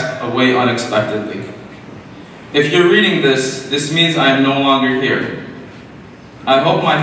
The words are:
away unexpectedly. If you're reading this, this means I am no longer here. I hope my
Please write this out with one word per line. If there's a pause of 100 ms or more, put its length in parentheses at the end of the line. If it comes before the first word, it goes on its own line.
(200)
away
unexpectedly. (1080)
If
you're
reading
this,
this
means
I
am
no
longer
here. (1000)
I
hope
my